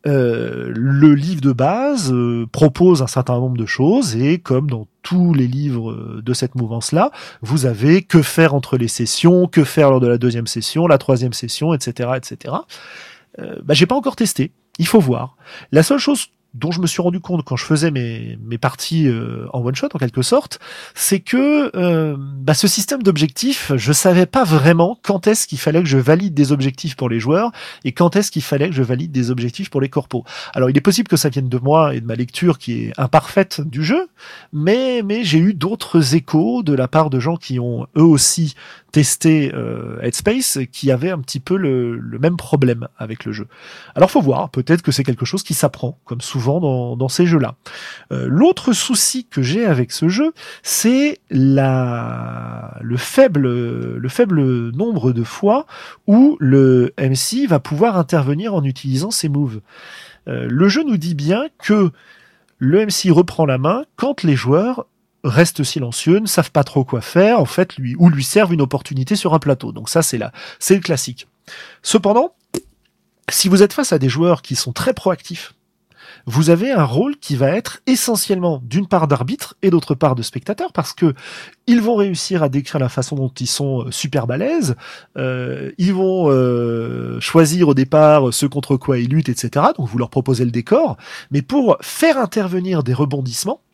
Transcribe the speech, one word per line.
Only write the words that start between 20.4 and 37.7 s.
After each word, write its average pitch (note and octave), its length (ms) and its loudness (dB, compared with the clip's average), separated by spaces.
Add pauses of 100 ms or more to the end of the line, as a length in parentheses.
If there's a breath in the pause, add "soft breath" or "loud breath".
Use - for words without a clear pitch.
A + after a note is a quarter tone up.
c'est - 240 0
que, C#4 560 0
euh, E3 420 0
bah, C#3 380 0
ce G3+ 120 2
système A#3 360 -2
d'objectifs, F3+ 720 0
je A#2+ 180 0
savais F3+ 320 4
pas C4 180 0
vraiment E3 600 4
quand G3 240 -2
est-ce G#3+ 180 2
qu'il C#3 140 -10
fallait D#3+ 240 2
que D#3 60 -2
je C3+ 100 4
valide D#3+ 340 2
des C#3+ 180 2
objectifs C3+ 440 -2
pour B2 140 -4
les A#2 100 -2
joueurs F3 320 0 (320 loud breath)
et C3 80 -4
quand F3 240 2
est-ce G3+ 160 0
qu'il D3+ 100 -4
fallait D3 280 -2
que E3 60 -6
je C3+ 60 0
valide B2+ 300 -2
des B2 180 -2
objectifs A#2+ 400 -6
pour C#3 120 -2
les C3+ 80 -2
corpos. B2+ 340 -4 (320 loud breath)
Alors, B2+ 160 2
il C#3 60 4
est C#3 40 4
possible G3+ 260 -2
que E3 100 0
ça D3 120 0
vienne C3 200 -4
de B2 100 -2
moi D3 340 2
et A#2+ 80 -6
de A2+ 60 -10
ma A2+ 80 -6
lecture B2+ 420 -2
qui A#2 280 -8
est A2+ 140 -8
imparfaite D#3 600 0
du D3 220 -6
jeu, D#4 240 0 (440 loud breath)
mais, A#3 540 0
mais A3 180 -2
j'ai D#3+ 160 2
eu G3 140 2
d'autres D#3+ 600 0
échos G3 480 0
de D3 100 0
la B2+ 140 0
part D#3 240 2
de C3 80 -2
gens D#3+ 180 -4
qui B2+ 220 -6
ont A#2+ 260 -6 (120)